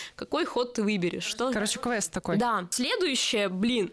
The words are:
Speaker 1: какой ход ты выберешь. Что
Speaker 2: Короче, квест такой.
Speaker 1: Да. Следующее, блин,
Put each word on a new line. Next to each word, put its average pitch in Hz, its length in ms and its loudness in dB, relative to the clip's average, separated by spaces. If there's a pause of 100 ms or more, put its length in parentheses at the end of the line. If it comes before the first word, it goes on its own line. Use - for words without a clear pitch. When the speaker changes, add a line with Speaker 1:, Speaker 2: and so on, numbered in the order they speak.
(160)
Speaker 1:
какой - 300 -2
ход 247 300 -2
ты 220 80 0
выберешь. 185 400 0
Что - 280 -2
Speaker 2:
Короче, 220 280 0
квест 240 320 -2
такой. 180 260 -2
Speaker 1:
Да. 214 320 2
Следующее, 262 800 0
блин, 196 440 2